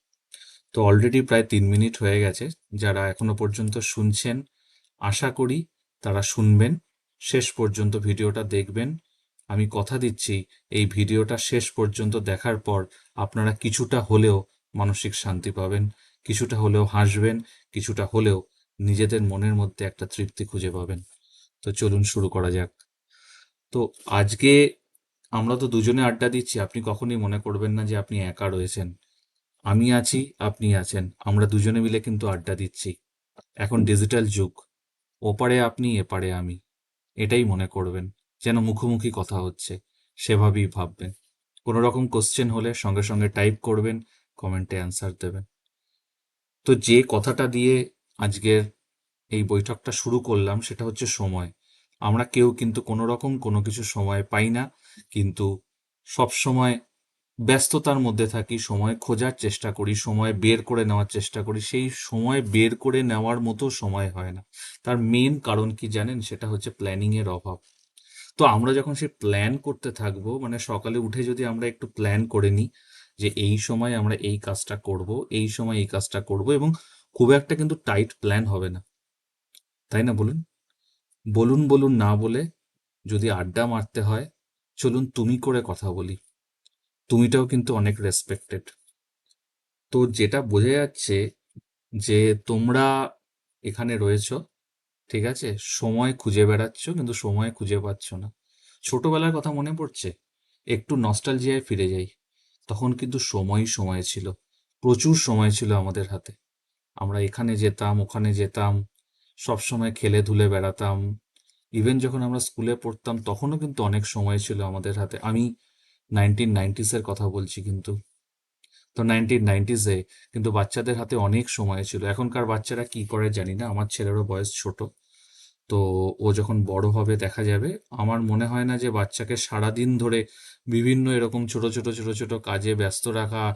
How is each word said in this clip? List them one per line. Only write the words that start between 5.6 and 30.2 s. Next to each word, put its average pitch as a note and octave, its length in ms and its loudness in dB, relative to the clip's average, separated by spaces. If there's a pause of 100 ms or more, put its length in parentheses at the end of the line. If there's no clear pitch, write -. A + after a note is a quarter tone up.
তারা G2+ 180 0
শুনবেন, G#2+ 500 4 (480)
শেষ B2+ 320 0
পর্যন্ত G#2 440 0
ভিডিওটা G#2 460 0
দেখবেন। G2+ 460 -4 (600)
আমি G#2+ 220 2
কথা G#2+ 280 -4
দিচ্ছি, A2 360 -2 (360)
এই G#2 160 2
ভিডিওটা G#2+ 520 0
শেষ A#2+ 320 -2
পর্যন্ত G#2+ 460 -2
দেখার G#2 420 -2
পর G2+ 220 -2 (340)
আপনারা G#2+ 380 0
কিছুটা A2+ 480 -2
হলেও G#2+ 360 4 (380)
মানসিক G2+ 400 -2
শান্তি F#2+ 360 -4
পাবেন, F#2+ 340 0 (420)
কিছুটা A2 300 -2
হলেও G#2 280 4
হাসবেন, G#2 520 2 (380)
কিছুটা G#2 380 -4
হলেও G#2 280 4 (400)
নিজেদের G#2 420 2
মনের G2+ 320 2
মধ্যে G2+ 300 0
একটা F#2+ 220 -8
তৃপ্তি G2 380 -6
খুঁজে F#2 260 -6
পাবেন। F2+ 300 -6 (640)
তো - 100 -8
চলুন G2+ 320 2
শুরু G2 240 0
করা F2+ 220 0
যাক। F2+ 200 -2 (1040)
তো B2 80 0 (260)
আজকে G#2 460 4 (800)
আমরা A2+ 260 0
তো B2+ 120 -2
দুজনে A#2 360 2
আড্ডা A#2 240 2
দিচ্ছি, A#2+ 320 -4
আপনি G#2 240 -6
কখনোই A2+ 320 -4
মনে G#2 240 -2
করবেন G#2 320 -2
না G#2+ 120 0
যে G#2+ 120 -2
আপনি G2+ 240 -4
একা F#2 280 -4
রয়েছেন। F#2 400 -4 (760)
আমি A2+ 280 4
আছি, C3 460 0